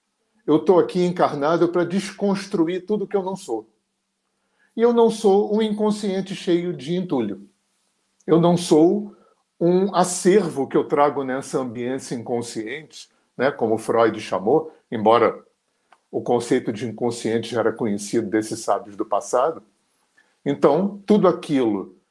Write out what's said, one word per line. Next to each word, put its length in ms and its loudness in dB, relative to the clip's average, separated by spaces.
Eu 120 4
tô 200 4
aqui 260 2
encarnado 640 0
pra 160 0
desconstruir 1000 -4
tudo 220 -4
que 100 -2
eu 60 0
não 140 -6
sou. 320 -8
E 60 -2
eu 100 6
não 180 4
sou 440 2
um 80 2
inconsciente 720 -2
cheio 380 -2
de 220 -6
entulho. 540 -4
Eu 140 4
não 160 4
sou 580 2
um 340 2
acervo 720 2
que 100 -2
eu 80 2
trago 400 0
nessa 340 -6
ambiência 560 -6
inconsciente, 920 -8
né, 140 0
como 280 0
Freud 420 2
chamou, 520 0
embora 540 2
o 120 -6
conceito 500 0
de 140 -8
inconsciente 640 -4
já 100 -2
era 120 2
conhecido 560 -4
desses 320 -2
sábios 360 -4
do 80 -4
passado. 580 -2
Então, 600 0
tudo 240 4
aquilo 680 -2